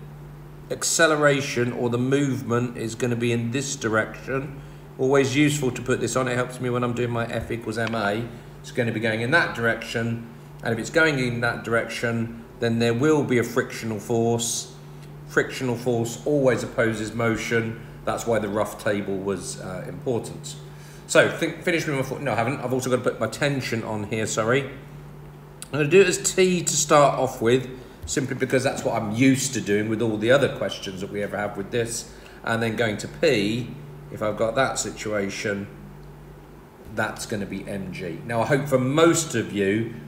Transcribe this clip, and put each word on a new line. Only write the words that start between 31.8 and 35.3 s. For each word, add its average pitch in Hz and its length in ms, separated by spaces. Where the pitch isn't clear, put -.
And 113 180
then 113 140
going 110 220
to - 100
P, 117 600
if 104 120
I've 107 160
got 113 160
that 131 240
situation, 101 880